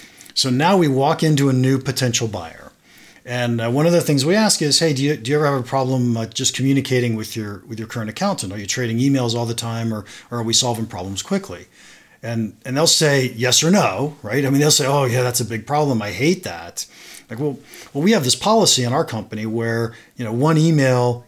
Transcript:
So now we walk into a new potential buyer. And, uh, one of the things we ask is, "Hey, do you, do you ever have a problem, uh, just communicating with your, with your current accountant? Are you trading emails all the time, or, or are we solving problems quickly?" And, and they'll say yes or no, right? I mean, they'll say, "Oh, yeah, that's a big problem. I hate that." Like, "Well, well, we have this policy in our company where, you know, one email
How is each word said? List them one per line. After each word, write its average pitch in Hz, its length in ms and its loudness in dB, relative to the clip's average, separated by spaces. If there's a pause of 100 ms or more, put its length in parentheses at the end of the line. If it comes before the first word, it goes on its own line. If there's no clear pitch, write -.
(340)
So - 160 -2
now 151 260 4
we 170 140 4
walk 139 340 2
into 147 240 4
a 135 60 4
new 131 260 2
potential 123 480 -2
buyer. 90 440 -12 (540)
And, 120 360 -2
uh, 117 80 -2
one 139 160 2
of 175 80 4
the 170 80 4
things 143 240 0
we 175 100 2
ask 214 260 2
is, 147 180 2
"Hey, 165 120 2
do 131 100 -2
you, 143 140 0
do 113 160 -6
you 147 60 2
ever 151 80 2
have 143 120 0
a 123 60 -4
problem, 127 540 0
uh, 113 80 -4
just 127 320 -4
communicating 127 580 0
with 107 220 -8
your, 104 320 -8
with 113 100 -10
your 110 80 -10
current 110 220 -6
accountant? 160 420 -4
Are 101 80 -8
you 101 60 -10
trading 113 320 -2
emails 127 360 2
all 117 120 -2
the 113 80 -4
time, 113 400 -4
or, 107 100 -6 (260)
or 120 100 -6
are 113 40 -4
we 113 80 -2
solving 113 360 0
problems 98 340 -8
quickly?" 98 460 -6 (580)
And, 117 380 -4
and 127 140 -6
they'll 160 100 4
say 139 480 2
yes 123 280 2
or 156 60 2
no, 147 540 2
right? 123 220 -2
I 135 40 0
mean, 139 120 2
they'll 151 100 4
say, 139 160 2
"Oh, 143 180 2
yeah, 123 180 0
that's 123 180 -2
a 120 40 -4
big 110 220 -8
problem. 139 340 0
I 104 100 -6
hate 147 320 0
that." 85 420 -10 (440)
Like, 117 80 -10
"Well, 139 220 -4 (340)
well, 139 80 -4
we 185 100 4
have 202 120 4
this 123 120 0
policy 202 480 2
in 120 100 0
our 156 100 2
company 110 420 -8
where, 113 480 -2 (220)
you 123 80 -8
know, 113 80 -6
one 147 260 2
email 127 720 2